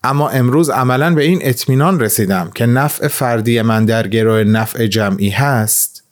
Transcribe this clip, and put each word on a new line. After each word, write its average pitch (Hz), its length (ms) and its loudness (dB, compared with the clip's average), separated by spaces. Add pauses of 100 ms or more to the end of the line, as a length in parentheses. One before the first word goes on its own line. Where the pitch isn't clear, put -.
اما 139 260 0
امروز 131 400 2
عملاً 131 460 2
به 147 80 2
این 175 180 2
اطمینان 139 580 0
رسیدم 98 560 -2
که 117 100 0
نفع 135 420 0
فردی 117 540 -2
من 110 240 2
در 110 220 0
گرو 110 360 0
نفع 110 440 0
جمعی 101 420 -2
هست 113 840 -2